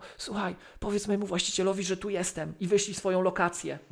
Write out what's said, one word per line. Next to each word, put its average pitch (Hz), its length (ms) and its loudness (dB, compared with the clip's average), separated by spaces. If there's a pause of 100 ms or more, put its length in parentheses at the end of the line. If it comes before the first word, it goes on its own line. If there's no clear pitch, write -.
(160)
słuchaj, 196 380 -4 (260)
powiedz 208 260 0
mojemu 202 200 2
właścicielowi, 190 580 2
że 180 120 -2
tu 202 140 -4
jestem 170 500 -2
i 185 60 -2
wyślij 202 280 4
swoją 185 280 2
lokację”, 175 560 0 (140)